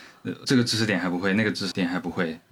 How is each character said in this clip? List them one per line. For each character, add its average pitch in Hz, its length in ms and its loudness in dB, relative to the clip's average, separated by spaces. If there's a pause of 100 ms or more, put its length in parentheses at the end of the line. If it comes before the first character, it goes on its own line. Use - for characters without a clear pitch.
(240)
呃， - 100 -6 (100)
这 139 120 2
个 120 80 6
知 117 120 0
识 110 120 2
点 98 120 2
还 90 80 -2
不 87 120 0
会， 98 160 2
那 110 80 4
个 104 80 2
知 95 160 -4
识 90 60 -6
点 92 140 0
还 87 120 -2
不 85 100 -4
会”， 80 260 -2 (160)